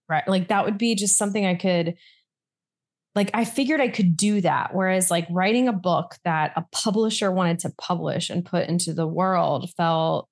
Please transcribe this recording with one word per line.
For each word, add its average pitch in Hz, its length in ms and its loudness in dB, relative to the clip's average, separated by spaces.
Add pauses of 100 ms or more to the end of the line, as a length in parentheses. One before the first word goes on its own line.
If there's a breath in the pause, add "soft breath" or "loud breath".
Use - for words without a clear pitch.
right? 156 200 -2
Like, 185 200 0
that 202 160 2
would 208 140 -2
be 226 160 0
just 196 240 0
something 202 260 0
I 185 120 2
could, 175 380 0 (1200 soft breath)
like, 202 180 2
I 226 100 2
figured 277 360 0
I 254 80 2
could 185 280 2
do 208 260 2
that. 147 320 0
Whereas, 185 360 2
like, 165 180 0
writing 196 380 2
a 247 60 2
book 175 520 -2
that 156 300 0
a 170 160 -4
publisher 214 640 0
wanted 175 280 2
to - 180 -6
publish 165 520 -4
and 175 140 -2
put - 240 -2
into 170 260 -2
the 165 140 -2
world 165 680 0
felt 160 560 0